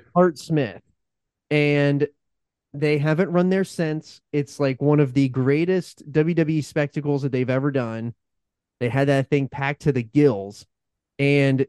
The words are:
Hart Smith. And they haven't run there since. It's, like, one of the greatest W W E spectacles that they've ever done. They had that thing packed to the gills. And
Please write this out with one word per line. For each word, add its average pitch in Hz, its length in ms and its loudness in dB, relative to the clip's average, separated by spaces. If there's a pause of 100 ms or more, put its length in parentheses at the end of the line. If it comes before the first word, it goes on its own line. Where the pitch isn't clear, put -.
(160)
Hart 175 240 4
Smith. 131 420 -4 (680)
And 147 580 2 (680)
they 147 240 -2
haven't 156 340 0
run 175 180 2
there 190 140 0
since. 156 560 -6 (140)
It's, 147 260 -4
like, 135 220 0
one 147 180 4
of 135 140 2
the 139 160 2
greatest 151 840 -2
W 156 240 0
W 160 220 0
E 147 40 0
spectacles 143 600 -4
that 135 100 -4
they've 127 180 -2
ever 131 200 0
done. 117 440 -4 (680)
They 123 100 -2
had 139 200 0
that 135 200 0
thing 139 180 0
packed 139 360 -6
to 151 80 2
the 123 120 -2
gills. 110 640 0 (540)
And 139 500 2